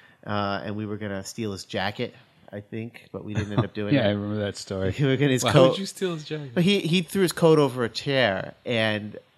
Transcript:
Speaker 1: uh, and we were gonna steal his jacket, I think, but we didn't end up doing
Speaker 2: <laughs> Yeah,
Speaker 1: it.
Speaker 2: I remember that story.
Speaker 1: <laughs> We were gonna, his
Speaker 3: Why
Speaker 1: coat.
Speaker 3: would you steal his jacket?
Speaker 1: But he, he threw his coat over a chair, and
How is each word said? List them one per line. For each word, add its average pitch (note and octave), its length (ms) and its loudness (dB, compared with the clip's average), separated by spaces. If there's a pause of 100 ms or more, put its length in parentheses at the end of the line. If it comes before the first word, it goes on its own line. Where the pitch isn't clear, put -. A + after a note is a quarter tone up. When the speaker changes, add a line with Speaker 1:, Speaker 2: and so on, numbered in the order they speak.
(260)
Speaker 1:
uh, G2+ 380 -2
and G2+ 120 -6
we G#2+ 120 -6
were G#2 100 -6
gonna G2 260 -6
steal A2 280 -6
his F#2 140 -10
jacket, G#2+ 500 -4 (360)
I G2+ 100 -12
think, A2+ 500 -12
but F#2+ 120 -10
we G#2 120 -8
didn't G2+ 180 -4
end G#2 100 2
up - 120 -8
doing G#2 180 -2
Speaker 2:
<laughs> - 20 4
Yeah, B2 100 2
Speaker 1:
it. G2+ 40 4
Speaker 2:
I - 20 2
remember G#2 320 -2
that G2 140 -4
story. F#2+ 380 -4
Speaker 1:
<laughs> - 40 -6
We D3 60 2
were C3+ 120 4
gonna, C#3 160 4
his B2 100 0
Speaker 3:
Why A#2 80 2
Speaker 1:
coat. C3 200 8
Speaker 3:
would - 80 -2
you G3 60 -6
steal F#3 300 -6
his D3+ 80 -10
jacket? D3 320 -10
Speaker 1:
But F3 80 4
he, G3+ 160 4
he F3 240 2
threw G3 180 -2
his E3+ 100 2
coat D#3+ 280 6
over B2+ 240 2
a A2+ 60 0
chair, A#2+ 640 0 (100)
and G#2+ 500 -2 (220)